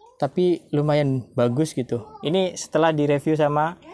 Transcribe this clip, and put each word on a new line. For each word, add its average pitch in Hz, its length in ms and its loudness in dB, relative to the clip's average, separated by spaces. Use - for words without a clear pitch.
tapi 175 560 0
lumayan 147 500 0
bagus 123 340 2
gitu. 120 300 -4
Ini 180 380 -2
setelah 160 320 0
direview 147 480 0
sama 151 400 0